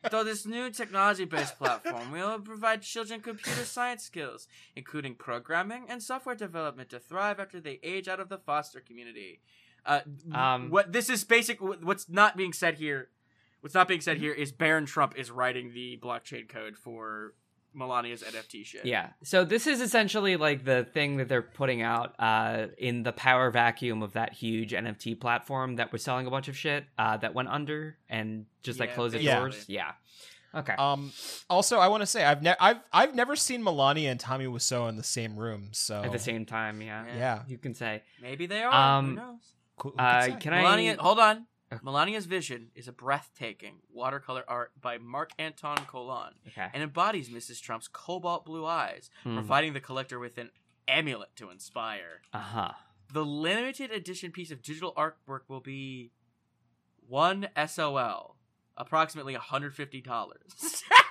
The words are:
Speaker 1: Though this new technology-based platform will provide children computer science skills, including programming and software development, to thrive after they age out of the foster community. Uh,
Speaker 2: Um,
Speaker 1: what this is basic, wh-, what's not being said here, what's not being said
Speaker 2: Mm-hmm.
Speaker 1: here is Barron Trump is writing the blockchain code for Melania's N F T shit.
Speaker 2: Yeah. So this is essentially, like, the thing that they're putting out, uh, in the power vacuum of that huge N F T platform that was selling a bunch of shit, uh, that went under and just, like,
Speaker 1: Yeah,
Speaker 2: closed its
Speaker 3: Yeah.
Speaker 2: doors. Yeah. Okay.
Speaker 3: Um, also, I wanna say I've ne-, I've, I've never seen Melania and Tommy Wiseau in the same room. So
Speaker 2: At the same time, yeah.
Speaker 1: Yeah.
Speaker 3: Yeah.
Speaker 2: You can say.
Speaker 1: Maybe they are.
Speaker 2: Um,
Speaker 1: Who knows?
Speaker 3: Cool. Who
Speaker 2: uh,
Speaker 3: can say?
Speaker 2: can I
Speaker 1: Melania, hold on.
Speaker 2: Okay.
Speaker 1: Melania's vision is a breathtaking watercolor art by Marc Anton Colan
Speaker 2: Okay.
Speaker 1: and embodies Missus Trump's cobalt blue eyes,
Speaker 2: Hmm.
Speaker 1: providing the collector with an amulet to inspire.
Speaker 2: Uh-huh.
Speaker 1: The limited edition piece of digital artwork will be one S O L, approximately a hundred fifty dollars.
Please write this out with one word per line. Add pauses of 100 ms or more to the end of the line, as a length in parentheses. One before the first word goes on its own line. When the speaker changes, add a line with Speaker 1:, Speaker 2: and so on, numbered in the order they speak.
Speaker 1:
Though
this
new
technology-based
platform
will
provide
children
computer
science
skills, (280)
including
programming
and
software
development,
to
thrive
after
they
age
out
of
the
foster
community. (440)
Uh, (300)
Speaker 2:
Um,
Speaker 1:
what
this
is
basic,
wh-,
what's
not
being
said
here, (500)
what's
not
being
said
Speaker 2:
Mm-hmm.
Speaker 1:
here
is
Barron
Trump
is
writing
the
blockchain
code
for (420)
Melania's
N
F
T
shit.
Speaker 2:
Yeah. (140)
So
this
is
essentially,
like,
the
thing
that
they're
putting
out,
uh, (120)
in
the
power
vacuum
of
that
huge
N
F
T
platform
that
was
selling
a
bunch
of
shit, (120)
uh,
that
went
under (120)
and (160)
just,
like,
Speaker 1:
Yeah,
Speaker 2:
closed
its
Speaker 3:
Yeah.
Speaker 2:
doors.
Yeah. (640)
Okay.
Speaker 3:
Um, (400)
also,
I
wanna
say
I've
ne-,
I've, (120)
I've
never
seen
Melania
and
Tommy
Wiseau
in
the
same
room.
So
Speaker 2:
At
the
same
time,
yeah.
Speaker 1:
Yeah.
Speaker 3:
Yeah.
Speaker 2:
You
can
say. (180)
Speaker 1:
Maybe
they
are.
Speaker 2:
Um,
Speaker 1:
Who
knows? (240)
Speaker 3:
Cool.
Who
Speaker 2:
uh,
Speaker 3:
can
say?
Speaker 2:
can
I
Speaker 1:
Melania,
hold
on. (240)
Speaker 2:
Okay.
Speaker 1:
Melania's
vision
is
a
breathtaking (100)
watercolor
art
by
Marc
Anton
Colan (120)
Speaker 2:
Okay.
Speaker 1:
and
embodies
Missus
Trump's
cobalt
blue
eyes, (140)
Speaker 2:
Hmm.
Speaker 1:
providing
the
collector
with
an (360)
amulet
to
inspire. (100)
Speaker 2:
Uh-huh. (400)
Speaker 1:
The
limited
edition
piece
of
digital
artwork
will
be (920)
one
S
O
L, (400)
approximately
a
hundred
fifty
dollars. (280)